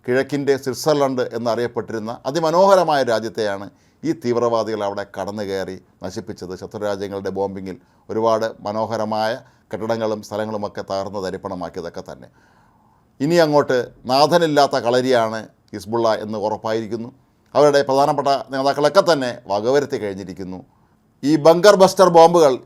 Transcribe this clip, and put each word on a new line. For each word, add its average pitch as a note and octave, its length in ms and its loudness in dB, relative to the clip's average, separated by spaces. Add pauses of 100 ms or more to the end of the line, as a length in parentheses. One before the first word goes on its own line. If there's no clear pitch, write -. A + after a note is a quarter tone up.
കിഴക്കിൻ്റെ C3+ 560 0
സ്വിറ്റ്സർലണ്ട് C3+ 600 0 (140)
എന്നറിയപ്പെട്ടിരുന്ന A2+ 760 -4 (160)
അതിമനോഹരമായ E3 720 2 (100)
രാജ്യത്തെയാണ് G#2+ 560 -4 (360)
ഈ D#3+ 100 -4 (100)
തീവ്രവാദികൾ A#2 640 -2
അവിടെ G2+ 180 -4 (120)
കടന്നു G2+ 260 -8
കയറി F#2+ 340 -6 (280)
നശിപ്പിച്ചത്. F#2 560 -12
ശത്രു G2+ 280 -12
രാജ്യങ്ങളുടെ G2 500 -6
ബോംബിങ്ങിൽ F#2+ 380 -8 (340)
ഒരുപാട് A2 360 0 (200)
മനോഹരമായ A2 680 -4 (380)
കെട്ടിടങ്ങളും A2 580 -4
സ്ഥലങ്ങളുമൊക്കെ G#2+ 600 -6
തകർന്ന് G2 360 -6
തരിപ്പണമാക്കിയതൊക്കെ F2+ 840 -10
തന്നെ. B1+ 200 -20 (960)
ഇനി E3+ 200 2
അങ്ങോട്ട് D3 340 2 (320)
നാഥനില്ലാത്ത D3 720 2
കളരിയാണ് A#2+ 560 0 (340)
ഹിസ്ബുള്ള A2 400 0 (100)
എന്ന് G#2+ 220 -8
ഉറപ്പായിരിക്കുന്നു. A2 640 -4 (460)
അവരുടെ C#3+ 320 6
പ്രധാനപ്പെട്ട C#3 400 2 (260)
നേതാക്കളൊക്കെ C#3 480 4 (100)
തന്നെ C3 180 0 (200)
വകവരുത്തി B2 520 0
കഴിഞ്ഞിരിക്കുന്നു. F#2 580 -10 (680)
ഈ - 20 4 (140)
ബങ്കർ F3 360 8
ബസ്റ്റർ F3+ 340 6
ബോംബുകൾ E3 360 8 (140)